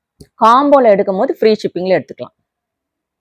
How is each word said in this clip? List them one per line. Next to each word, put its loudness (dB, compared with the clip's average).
காம்போல 4
எடுக்கும் -4
போது -4
ஃப்ரீ 2
ஷிப்பிங்ல -4
எடுத்துக்கலாம். -12